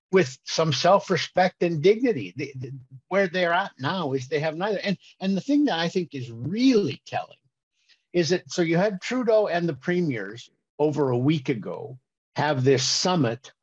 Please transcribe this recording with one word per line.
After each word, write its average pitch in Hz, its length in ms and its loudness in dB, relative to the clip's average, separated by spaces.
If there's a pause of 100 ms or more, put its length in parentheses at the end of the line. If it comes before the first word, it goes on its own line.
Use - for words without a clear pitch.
(100)
with 180 340 2
some 160 280 0
self-respect 180 920 2
and 170 180 -2
dignity. 196 540 2
The, 135 200 -8
the, 131 160 -12 (360)
where 196 180 2
they're 170 260 0
at 190 280 -2
now 151 320 -4
is 131 160 -4
they 156 100 -2
have 156 180 -2
neither. 190 280 -2
And, 190 120 -2 (240)
and 190 160 -2
the 175 40 -2
thing 294 240 2
that 180 140 0
I 170 100 -2
think 165 260 -4
is 120 160 -8
really 175 760 0
telling - 340 -10 (760)
is 175 160 0
that, 175 200 -2
so - 140 -2
you 165 140 2
had 196 240 0
Trudeau 220 480 2
and 170 200 -2
the 156 60 -4
premiers 123 760 -4 (280)
over 147 320 2
a 123 80 2
week 143 300 2
ago 95 500 -6 (380)
have 139 260 0
this 127 220 4
summit 143 680 0 (120)